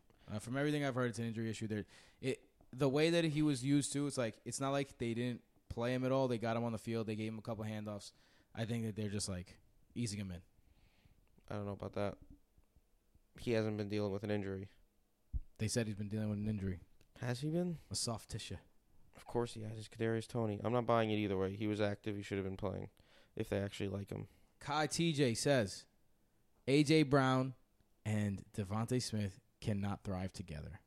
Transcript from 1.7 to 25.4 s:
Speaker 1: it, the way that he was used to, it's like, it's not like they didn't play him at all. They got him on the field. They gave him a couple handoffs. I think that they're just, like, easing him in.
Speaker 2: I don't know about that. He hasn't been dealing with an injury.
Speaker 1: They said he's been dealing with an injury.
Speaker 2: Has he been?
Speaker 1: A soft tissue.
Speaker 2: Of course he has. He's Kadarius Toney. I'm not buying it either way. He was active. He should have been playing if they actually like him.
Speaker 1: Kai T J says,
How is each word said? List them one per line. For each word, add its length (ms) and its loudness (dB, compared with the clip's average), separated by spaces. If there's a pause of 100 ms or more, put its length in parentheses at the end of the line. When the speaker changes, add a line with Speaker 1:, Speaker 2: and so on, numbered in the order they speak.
Speaker 1:
it, 180 -2 (320)
the 160 2
way 220 6
that 140 6
he 180 2
was 220 2
used 300 4
to, 120 0
it's 100 -4
like, 280 0
it's 160 -6
not 100 0
like 280 -2
they 140 -2
didn't 280 -2 (280)
play 240 -2
him 120 0
at 80 2
all. 160 4
They 100 0
got 180 0
him 80 0
on 80 0
the 60 -4
field. 300 -2
They 80 -2
gave 160 -4
him 60 -8
a 40 -12
couple 220 -6
handoffs. 480 -6 (420)
I 100 -2
think 220 0
that 80 -4
they're 160 -2
just, 180 -2
like, 280 -6 (400)
easing 240 -2
him 100 -6
in. 100 -8 (1120)
Speaker 2:
I 60 -4
don't 100 -4
know 60 -4
about 220 -8
that. 200 -2 (1300)
He 120 0
hasn't 240 2
been 120 -2
dealing 240 0
with 100 -4
an 80 -4
injury. 380 -2 (880)
Speaker 1:
They 80 -2
said 220 0
he's 80 -4
been 120 -6
dealing 220 -2
with 80 0
an 100 -2
injury. 300 -2 (420)
Speaker 2:
Has 200 -2
he 80 -4
been? 300 -2 (120)
Speaker 1:
A 60 -4
soft 340 -4
tissue. 260 -8 (600)
Speaker 2:
Of 100 -20
course 280 0
he 80 -8
has. 140 -6
He's 120 -12
Kadarius 400 0
Toney. 340 0
I'm 100 2
not 140 4
buying 240 6
it 60 4
either 200 2
way. 200 2
He 100 -2
was 140 2
active. 360 0
He 60 -6
should 160 -2
have 80 -2
been 100 -4
playing 320 -4 (480)
if 140 -4
they 80 2
actually 300 -2
like 220 -4
him. 180 -6 (320)
Speaker 1:
Kai 260 0
T 260 2
J 220 4
says, 500 2 (840)